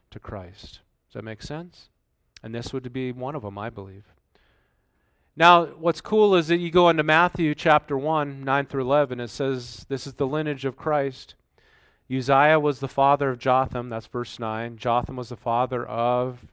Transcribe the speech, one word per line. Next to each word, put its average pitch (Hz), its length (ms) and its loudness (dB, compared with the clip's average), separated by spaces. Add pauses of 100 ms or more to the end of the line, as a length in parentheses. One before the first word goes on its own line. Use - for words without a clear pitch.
(120)
to 107 80 -18
Christ. - 640 -16 (260)
Does - 60 -20
that 110 100 -12
make 110 180 -14
sense? 170 480 -14 (540)
And 113 100 -12
this 117 200 -8
would 127 180 -8
be 127 220 -6
one 127 220 -10
of 120 80 -8
them, 101 140 -10
I 107 120 -8
believe. 98 440 -16 (1200)
Now, 170 280 8
what's 160 340 -4
cool 208 360 2
is 160 120 2
that 170 100 2
you 175 140 -4
go 175 160 6
into 160 160 4
Matthew 156 520 2
chapter 151 420 2
one, 143 460 -2
nine 135 240 -2
through 135 160 -4
eleven, 127 360 0
it 120 100 -8
says, 131 600 -6
"This 135 180 -8
is 131 60 -12
the 139 140 -4
lineage 147 360 -4
of 131 140 -6
Christ." 139 580 -4 (760)
Uzziah 135 500 4
was 147 200 0
the 135 80 -6
father 139 440 2
of 123 80 -8
Jotham, 127 500 0
that's 113 180 -10
verse - 320 -10
nine. 113 380 -8
Jotham 120 400 -2
was 120 120 -10
the 120 60 -10
father 123 500 -2
of 123 680 -2